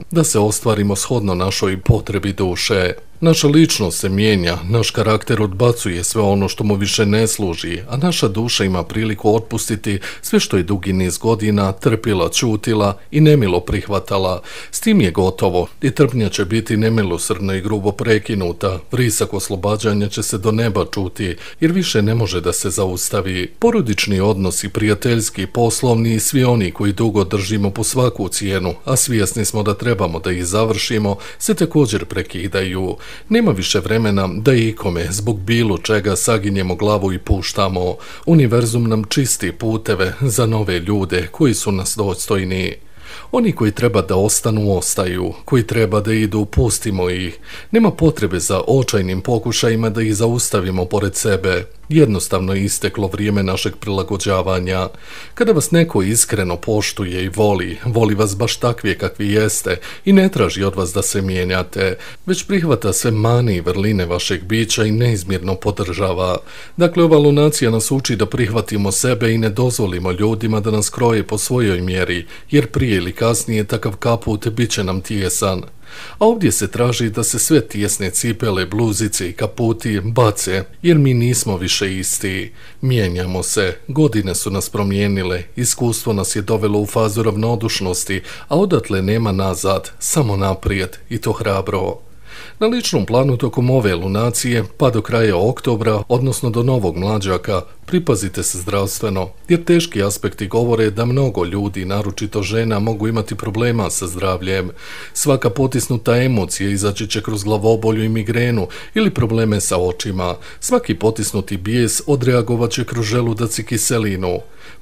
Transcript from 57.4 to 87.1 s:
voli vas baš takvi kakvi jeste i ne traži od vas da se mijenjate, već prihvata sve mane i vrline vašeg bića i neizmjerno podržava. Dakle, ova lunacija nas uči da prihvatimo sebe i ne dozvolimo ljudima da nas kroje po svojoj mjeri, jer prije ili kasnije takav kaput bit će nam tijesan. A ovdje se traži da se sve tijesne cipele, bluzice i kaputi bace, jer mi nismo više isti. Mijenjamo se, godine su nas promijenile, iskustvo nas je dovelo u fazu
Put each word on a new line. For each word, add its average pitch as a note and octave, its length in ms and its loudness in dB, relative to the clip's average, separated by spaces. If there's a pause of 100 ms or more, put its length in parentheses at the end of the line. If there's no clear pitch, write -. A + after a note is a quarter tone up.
voli A2 300 2
vas G2+ 220 0
baš A2 200 -2
takvi A#2 420 0
kakvi G2+ 340 -2
jeste G#2 440 2 (280)
i G3 80 6
ne F#3+ 160 8
traži G2 340 0
od G2 140 0
vas F2+ 160 -2
da F#2+ 100 0
se G2 200 -2
mijenjate, F#2 760 -2 (280)
već F3+ 200 -2
prihvata D#3+ 460 0
sve - 180 0
mane A2+ 460 2
i F2 40 -2
vrline F#2 460 0
vašeg F2 380 -2
bića A2 400 0
i G#2+ 80 2
neizmjerno G2 640 0
podržava. F#2 840 -2 (400)
Dakle, E3+ 280 4
ova D#3+ 140 8
lunacija D3 520 4
nas A2+ 200 0
uči C3 260 0
da G#2+ 100 0
prihvatimo A2 640 -2
sebe A#2 420 0
i A2+ 40 2
ne A2 120 2
dozvolimo G2+ 600 0
ljudima G#2+ 480 0
da G#2+ 100 -2
nas G#2+ 200 0
kroje A#2 360 2
po G#2+ 120 -4
svojoj G#2+ 420 0
mjeri, F2+ 460 -2 (240)
jer C#3+ 160 4
prije A#2 300 0
ili F2+ 160 -2
kasnije A2+ 520 0
takav G#2+ 320 -4
kaput A#2 520 -2
bit A2+ 220 0
će G#2 140 -2
nam F#2+ 160 -2
tijesan. G2 640 -2 (560)
A G#3+ 80 6
ovdje A3 260 4
se - 180 -2
traži A#2+ 400 0
da A#2 120 -2
se A2+ 160 -2
sve C#3+ 220 4
tijesne G2+ 500 -2
cipele, G2+ 560 -2
bluzice G#2 640 -2
i E2+ 40 -6
kaputi A2 680 -2
bace, G2+ 640 2 (180)
jer E3+ 160 6
mi C#3 160 4
nismo A#2+ 420 0
više F#2+ 420 -2
isti. F#2+ 540 -4 (280)
Mijenjamo F#2 640 0
se, F#2 340 -2 (120)
godine A2 460 0
su - 160 -4
nas G2 200 -2
promijenile, G2 720 0 (140)
iskustvo A#2+ 560 0
nas G#2 240 -2
je G#2+ 60 0
dovelo G#2 360 2
u G#2 80 0
fazu A2 360 0